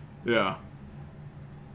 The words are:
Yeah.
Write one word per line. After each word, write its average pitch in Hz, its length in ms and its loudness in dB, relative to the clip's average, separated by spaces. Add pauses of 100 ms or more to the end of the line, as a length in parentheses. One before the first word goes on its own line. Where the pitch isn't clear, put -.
(240)
Yeah. 107 300 8 (1200)